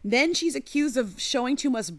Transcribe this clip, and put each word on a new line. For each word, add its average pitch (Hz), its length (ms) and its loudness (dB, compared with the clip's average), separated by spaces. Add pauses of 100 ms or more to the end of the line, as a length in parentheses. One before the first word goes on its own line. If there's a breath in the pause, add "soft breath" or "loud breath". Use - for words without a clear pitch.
Then 262 300 4
she's 330 220 0
accused 285 400 0
of 208 240 -2
showing 254 360 0
too 285 140 0
much, 226 280 -2